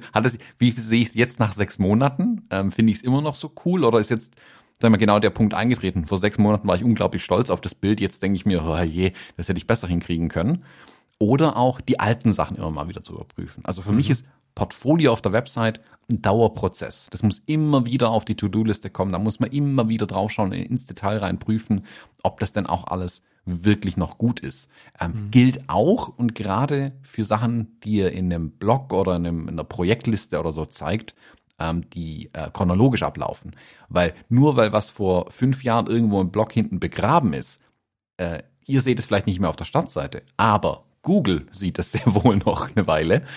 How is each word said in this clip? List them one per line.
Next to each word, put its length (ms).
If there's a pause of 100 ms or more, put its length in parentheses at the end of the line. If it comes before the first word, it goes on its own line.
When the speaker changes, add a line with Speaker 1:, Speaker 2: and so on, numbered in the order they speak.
(140)
Speaker 1:
hat 120
es, 120 (200)
wie 140
sehe 300
ich's 140
jetzt 240
nach 140
sechs 260
Monaten? 720
Ähm, 240
finde 180
ich's 100
immer 200
noch 140
so 180 (100)
cool 220
oder 160
ist 80
jetzt, 260 (460)
sag 100
mal, 60
genau 220
der 100
Punkt 240
eingetreten? 520
Vor 120
sechs 200
Monaten 300
war 80
ich 80
unglaublich 400
stolz 260
auf 120
das 140
Bild, 260
jetzt 200
denke 140
ich 100
mir, 160
"Oh 180
je, 340 (240)
das 100
hätte 100
ich 100
besser 200
hinkriegen 400
können." 380 (520)
Oder 380
auch 240
die 220
alten 320
Sachen 240
immer 140
mal 180
wieder 120
zu 120
überprüfen. 500
Also 180
für 120
mich 140
Speaker 2:
Mhm. 40
Speaker 1:
ist 140 (300)
Portfolio 560
auf 100
der 120
Website 480 (280)
ein 120
Dauerprozess. 880
Das 100
muss 240
immer 400
wieder 240
auf 160
die 100
To-Do-Liste 540
kommen, 220
da 80
muss 200
man 120
immer 360
wieder 200
draufschauen, 440
ins 360
Detail 300
rein 200
prüfen, 480 (380)
ob 160
das 140
denn 120
auch 220
alles 340 (240)
wirklich 520
noch 200
gut 220
ist. 300 (300)
Ähm, 120
Speaker 2:
Mhm. 200
Speaker 1:
gilt 380
auch 380
und 260
gerade 680
für 220
Sachen, 600
die 140
ihr 140
in 220
einem 180
Blog 420
oder 220
in 120
einem, 160
in 60
einer 140
Projektliste 760
oder 120
so 140
zeigt, 480 (460)
ähm, 320
die, 420
äh, 180
chronologisch 520
ablaufen. 520 (340)
Weil 240 (140)
nur 300
weil 160
was 160
vor 400
fünf 340
Jahren 240
irgendwo 320
im 120
Blog 200
hinten 280
begraben 540
ist, 280 (560)
äh, 240 (240)
ihr 160
seht 160
es 80
vielleicht 220
nicht 120
mehr 120
auf 40
der 100
Startseite, 580 (120)
aber 480 (200)
Google 480
sieht 280
es 120
<laughs> 20
sehr 140
wohl 280
noch 400
eine 100
Weile 380 (140)